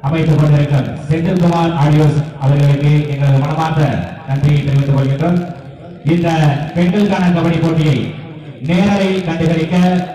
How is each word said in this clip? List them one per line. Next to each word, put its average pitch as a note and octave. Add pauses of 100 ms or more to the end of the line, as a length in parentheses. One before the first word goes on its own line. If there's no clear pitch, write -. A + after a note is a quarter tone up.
அமைத்துக் D#3
கொண்டிருக்கும் C#3+ (220)
செந்தில்குமார் E3+ (100)
ஆடியோஸ் D3+ (240)
அவர்களுக்கு C#3+ (220)
எங்களது C3+
மனமார்ந்த D#3 (460)
நன்றியை C#3+
தெரிவித்துக் C#3
கொள்கின்றோம். D#3 (760)
இந்த E3+ (460)
பெண்களுக்கான F#3
கபடி E3
போட்டியை D#3 (720)
நேரலை G3 (180)
கண்டுகளிக்க D#3+ (400)